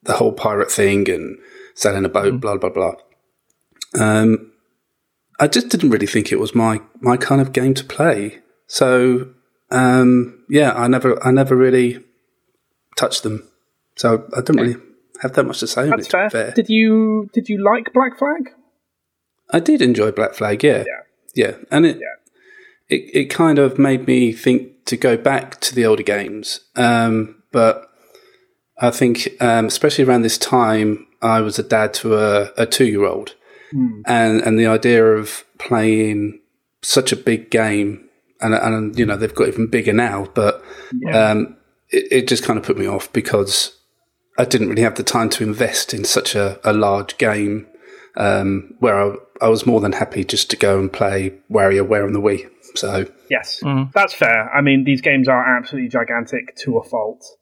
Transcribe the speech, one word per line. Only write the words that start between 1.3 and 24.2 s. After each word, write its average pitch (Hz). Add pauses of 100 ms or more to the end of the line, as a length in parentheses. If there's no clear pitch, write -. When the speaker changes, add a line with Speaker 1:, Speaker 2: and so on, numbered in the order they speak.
Speaker 1:
sailing 98
a 92
boat, 101
Speaker 2:
Mm. 127
Speaker 1:
blah, 101
blah, 92
blah. 90 (1040)
Um, 110 (880)
I 151
just -
didn't 160
really 101
think -
it -
was -
my, 113 (200)
my 123
kind 139
of 131
game 131
to 135
play. 110 (260)
So, 127 (400)
um, 127
yeah, 139
I 120
never, 127
I 127
never 135
really 127 (960)
touched -
them. 107 (500)
So 113 (100)
I 127
don't 156
Speaker 2:
Okay. 113
Speaker 1:
really 120 (400)
have 127
that 139
much 123
to 117
say 120
on 147
Speaker 3:
That's 170
Speaker 1:
it, -
to 180
be 180
Speaker 3:
fair. 208
Speaker 1:
fair. 113
Speaker 3:
Did 226
you, 220
did 233
you 202
like 226
Black 254
Flag? 294 (1000)
Speaker 1:
I 160
did 285
enjoy 110
Black 104
Flag, 104
yeah. 113
Speaker 3:
Yeah. - (500)
Speaker 1:
Yeah, - (140)
and 156
it, 139
Speaker 3:
Yeah. -
Speaker 1:
it, -
it 143
kind 160
of 131
made 135
me 123